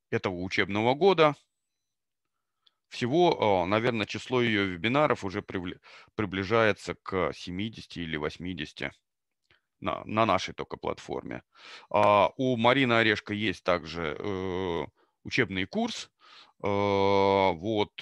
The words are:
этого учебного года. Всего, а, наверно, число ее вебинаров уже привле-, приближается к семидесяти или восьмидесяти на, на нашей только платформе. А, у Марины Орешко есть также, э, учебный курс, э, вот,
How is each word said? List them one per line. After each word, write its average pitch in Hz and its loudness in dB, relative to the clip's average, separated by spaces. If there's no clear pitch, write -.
этого 110 -2
учебного 104 0
года. 160 4
Всего, 117 2
а, 85 -2
наверно, 110 0
число 123 -2
ее 107 2
вебинаров 113 0
уже 98 -6
привле-, 90 -8
приближается 98 0
к 87 -2
семидесяти 92 -8
или 80 -4
восьмидесяти 76 -8
на, - -6
на 110 0
нашей 95 0
только - -12
платформе. - -8
А, 101 6
у 127 0
Марины 120 4
Орешко 110 2
есть 104 -4
также, 82 -2
э, 92 -4
учебный 98 -2
курс, - -6
э, - -2
вот, 98 2